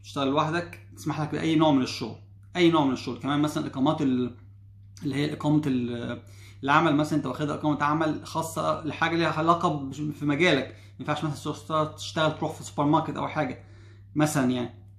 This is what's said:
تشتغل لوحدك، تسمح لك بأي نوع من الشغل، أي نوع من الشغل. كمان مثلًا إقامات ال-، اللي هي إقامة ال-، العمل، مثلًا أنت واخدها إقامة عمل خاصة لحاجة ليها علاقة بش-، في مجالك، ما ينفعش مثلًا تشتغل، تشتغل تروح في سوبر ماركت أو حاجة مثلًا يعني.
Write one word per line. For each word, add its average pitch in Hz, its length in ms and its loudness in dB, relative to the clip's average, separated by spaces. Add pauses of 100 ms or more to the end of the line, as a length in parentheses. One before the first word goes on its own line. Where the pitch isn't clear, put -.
تشتغل 139 260 -4
لوحدك، 156 580 -2 (100)
تسمح 151 240 -6
لك 147 120 -4
بأي 156 240 0
نوع 156 160 6
من 135 100 4
الشغل، 110 340 -6 (400)
أي 170 140 6
نوع 160 140 4
من 131 80 4
الشغل. 120 260 -4
كمان 143 220 0
مثلًا 151 260 0
إقامات 147 360 0
ال-، 123 340 0 (680)
اللي 139 120 -4
هي 147 180 0
إقامة 151 340 2
ال-، 120 560 -4 (420)
العمل، 151 320 6
مثلًا 151 220 2
أنت 143 80 -4
واخدها 147 280 -4
إقامة 147 300 0
عمل 151 420 0
خاصة 160 580 -4
لحاجة 165 320 -2
ليها 165 120 2
علاقة 165 400 2
بش-، 143 320 -4
في 151 260 -4
مجالك، 147 380 4
ما - 360 -16
ينفعش 147 240 -4
مثلًا 151 280 -4
تشتغل، 156 420 -2
تشتغل 156 440 -2
تروح 156 140 -2
في - 120 -12
سوبر - 200 -4
ماركت 151 320 2
أو 143 120 -4
حاجة 139 360 -4 (500)
مثلًا 151 360 2
يعني. 123 360 -4 (120)